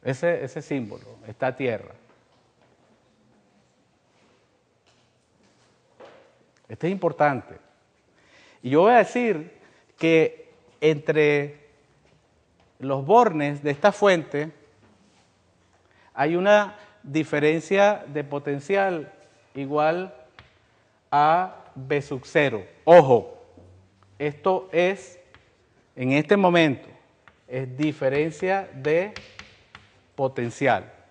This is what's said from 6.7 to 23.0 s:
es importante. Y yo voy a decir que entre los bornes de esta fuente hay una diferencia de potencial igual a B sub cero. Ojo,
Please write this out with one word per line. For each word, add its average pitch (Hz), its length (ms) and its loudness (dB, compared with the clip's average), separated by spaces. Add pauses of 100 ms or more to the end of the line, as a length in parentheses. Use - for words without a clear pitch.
es 180 60 -2
importante. 151 680 -2 (1040)
Y 123 80 -6
yo 151 120 4
voy 220 100 6
a 247 60 6
decir 196 600 -2 (400)
que 160 540 0 (280)
entre 147 880 -2 (1080)
los 135 260 -4
bornes 151 580 2
de 147 80 -4
esta 170 220 2
fuente 160 600 0 (1600)
hay 156 220 -2
una 202 400 2 (260)
diferencia 156 1040 0
de 143 180 -8
potencial 143 880 -4 (420)
igual 151 600 -4 (960)
a 160 460 2 (180)
B 139 260 -4
sub 139 240 -10
cero. 123 400 0 (200)
Ojo, 135 540 6 (800)